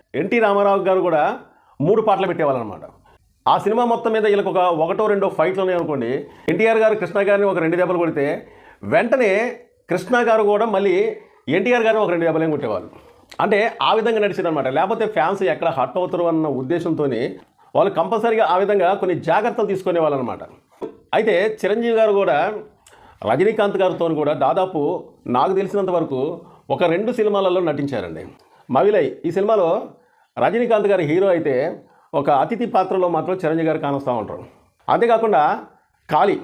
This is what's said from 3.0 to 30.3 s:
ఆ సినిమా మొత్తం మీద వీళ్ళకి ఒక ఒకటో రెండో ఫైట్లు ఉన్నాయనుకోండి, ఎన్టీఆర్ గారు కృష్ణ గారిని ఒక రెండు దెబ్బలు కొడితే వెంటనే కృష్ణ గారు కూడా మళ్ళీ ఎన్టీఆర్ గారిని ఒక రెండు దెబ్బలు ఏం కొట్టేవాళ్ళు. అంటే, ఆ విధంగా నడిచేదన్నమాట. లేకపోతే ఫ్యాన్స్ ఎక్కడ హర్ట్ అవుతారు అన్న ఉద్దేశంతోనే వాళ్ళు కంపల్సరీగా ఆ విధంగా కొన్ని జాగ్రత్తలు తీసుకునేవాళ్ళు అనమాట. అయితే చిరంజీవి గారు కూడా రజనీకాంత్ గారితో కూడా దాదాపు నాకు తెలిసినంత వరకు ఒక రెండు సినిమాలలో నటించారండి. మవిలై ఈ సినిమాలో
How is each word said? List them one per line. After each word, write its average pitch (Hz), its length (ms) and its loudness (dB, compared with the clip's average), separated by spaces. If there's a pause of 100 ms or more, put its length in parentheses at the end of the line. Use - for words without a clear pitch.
ఆ - 20 4 (100)
సినిమా 226 260 2
మొత్తం 233 240 0
మీద 220 160 0
వీళ్ళకి 196 220 2
ఒక 185 80 2 (220)
ఒకటో 196 300 0
రెండో 202 160 2 (100)
ఫైట్లు 185 240 2
ఉన్నాయనుకోండి, 151 480 -2 (400)
ఎన్టీఆర్ 220 320 2
గారు 220 180 2
కృష్ణ 180 180 -4 (100)
గారిని 202 220 4
ఒక 170 140 -2
రెండు 170 160 0
దెబ్బలు 165 220 0
కొడితే 147 220 -2 (680)
వెంటనే 240 380 2 (600)
కృష్ణ 180 240 -2 (140)
గారు 220 240 2
కూడా 208 140 0 (100)
మళ్ళీ 196 180 2 (640)
ఎన్టీఆర్ 233 300 2
గారిని 220 180 2
ఒక 175 100 0
రెండు 165 140 0
దెబ్బలు 160 180 0
ఏం 156 80 0
కొట్టేవాళ్ళు. 110 340 -4 (540)
అంటే, 202 180 2 (280)
ఆ 185 100 4
విధంగా 220 260 0
నడిచేదన్నమాట. 165 420 -2 (120)
లేకపోతే 208 260 0 (100)
ఫ్యాన్స్ 185 280 0 (100)
ఎక్కడ 156 160 -2 (100)
హర్ట్ 131 240 -2
అవుతారు 175 300 -2
అన్న 160 140 0 (140)
ఉద్దేశంతోనే 143 640 -2 (520)
వాళ్ళు 180 260 2
కంపల్సరీగా 220 520 0
ఆ 185 120 2
విధంగా 190 260 2 (100)
కొన్ని 180 160 -2 (140)
జాగ్రత్తలు 208 420 0
తీసుకునేవాళ్ళు 160 460 0
అనమాట. 110 240 -8 (720)
అయితే 160 180 2 (280)
చిరంజీవి 226 400 0
గారు 208 180 2
కూడా 170 160 2 (920)
రజనీకాంత్ 202 520 2
గారితో 175 240 0 (120)
కూడా 147 140 0 (100)
దాదాపు 185 380 0 (560)
నాకు 156 220 2
తెలిసినంత 190 380 -2
వరకు 156 220 -2 (560)
ఒక 139 100 -2 (100)
రెండు 214 240 -2
సినిమాలలో 196 500 0
నటించారండి. 117 560 -6 (460)
మవిలై 185 340 4 (240)
ఈ - 80 0
సినిమాలో 202 320 2 (760)